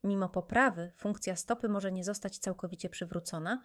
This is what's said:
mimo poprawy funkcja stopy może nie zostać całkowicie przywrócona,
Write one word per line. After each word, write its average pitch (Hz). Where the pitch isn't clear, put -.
mimo 196
poprawy 180
funkcja 202
stopy 233
może 196
nie 185
zostać 202
całkowicie 185
przywrócona, 175